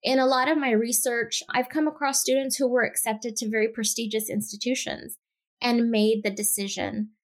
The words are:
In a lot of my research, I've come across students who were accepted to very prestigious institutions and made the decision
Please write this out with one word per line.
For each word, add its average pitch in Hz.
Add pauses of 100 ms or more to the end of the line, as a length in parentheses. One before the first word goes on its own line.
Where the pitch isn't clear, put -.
In 262
a 262
lot 262
of 311
my 277
research, 233
I've 254
come 302
across 285
students 262
who 269
were 247
accepted 220
to 220
very 220
prestigious 220
institutions - (440)
and 233
made 214
the 208
decision 202 (120)